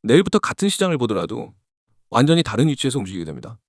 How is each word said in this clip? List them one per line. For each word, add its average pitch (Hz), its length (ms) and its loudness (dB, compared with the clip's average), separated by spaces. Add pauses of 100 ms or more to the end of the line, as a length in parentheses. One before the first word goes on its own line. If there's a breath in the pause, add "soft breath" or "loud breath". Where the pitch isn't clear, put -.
내일부터 170 360 4
같은 - 300 -2
시장을 180 280 0
보더라도 110 560 -4 (560)
완전히 151 340 2
다른 123 240 0
위치에서 139 320 -2
움직이게 92 260 -8
됩니다. 76 440 -14